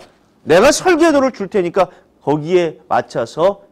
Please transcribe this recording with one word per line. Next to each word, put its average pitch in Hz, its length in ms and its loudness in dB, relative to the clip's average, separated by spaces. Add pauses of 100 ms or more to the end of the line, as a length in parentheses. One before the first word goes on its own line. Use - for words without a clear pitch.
(420)
내가 190 300 4
설계도를 302 640 0
줄 190 160 -10
테니까 180 400 -2 (340)
거기에 156 560 -2 (100)
맞춰서 151 720 -4 (100)